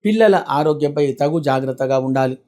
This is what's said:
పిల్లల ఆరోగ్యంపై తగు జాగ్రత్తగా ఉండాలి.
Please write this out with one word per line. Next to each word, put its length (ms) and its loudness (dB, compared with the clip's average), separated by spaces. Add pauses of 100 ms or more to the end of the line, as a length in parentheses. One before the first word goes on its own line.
పిల్లల 300 4 (140)
ఆరోగ్యంపై 640 0
తగు 280 -2
జాగ్రత్తగా 600 -2
ఉండాలి. 360 -2 (120)